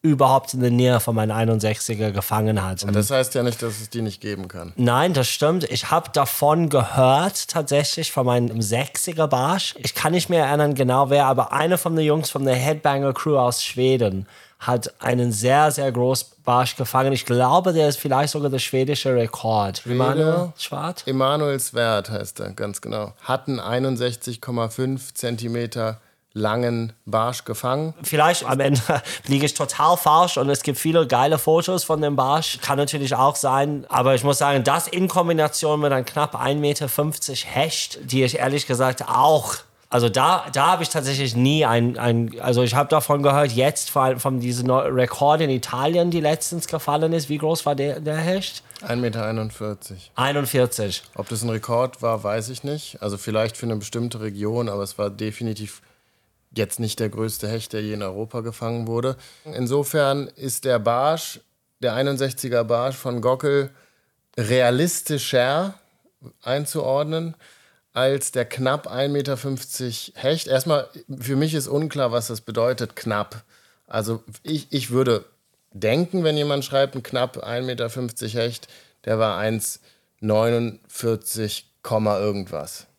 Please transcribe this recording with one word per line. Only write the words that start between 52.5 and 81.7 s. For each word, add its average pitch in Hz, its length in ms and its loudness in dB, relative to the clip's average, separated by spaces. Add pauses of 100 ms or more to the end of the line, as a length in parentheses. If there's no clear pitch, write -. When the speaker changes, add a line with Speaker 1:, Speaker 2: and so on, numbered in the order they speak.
Speaker 2:
nicht. 147 380 -10
Also 101 160 -6
vielleicht 110 400 -2
für - 80 -10
eine 113 120 -2
bestimmte 117 440 -6
Region, 107 480 -4
aber 101 140 -4
es - 160 -10
war 104 100 -2
definitiv 107 720 -6 (720)
jetzt 107 240 -2
nicht 110 200 -4
der 110 100 0
größte 107 380 -6
Hecht, 110 260 -6
der 107 80 -4
je 107 120 -4
in 104 100 -6
Europa 110 380 -8
gefangen 113 440 -6
wurde. 120 300 -2 (280)
Insofern 139 920 0
ist 135 300 -8
der 127 120 4
Barsch, 123 600 0 (400)
der 117 160 0
einundsechziger 131 680 0
Barsch 120 320 0
von 123 260 -6
Gockel, 135 500 2 (680)
realistischer 127 1400 2 (720)
einzuordnen 151 880 -2 (580)
als 131 400 0
der 120 140 -2
knapp 131 420 -2
ein 139 240 -2
Meter 139 240 -2
fünfzig 127 800 -8
Hecht. 160 320 -2
Erstmal, 135 400 0 (320)
für 127 160 -4
mich 156 200 0
ist 139 120 -4
unklar, 143 440 -2
was 117 160 -2
das 113 120 -8
bedeutet, 120 560 -2
knapp. 107 480 -4 (440)
Also 110 360 -4 (200)
ich, 151 260 -6
ich 123 220 -4
würde 123 340 2 (480)
denken, 165 500 0
wenn 151 140 2
jemand 143 260 0
schreibt, 139 320 0
ein 127 60 -6
knapp 127 380 -4
ein 120 260 -6
Meter 120 240 -6
fünfzig 117 460 -8
Hecht, 117 320 -4 (380)
der 110 120 0
war 107 200 2
eins 110 420 -4 (400)
neunundvierzig, 110 1500 -2 (140)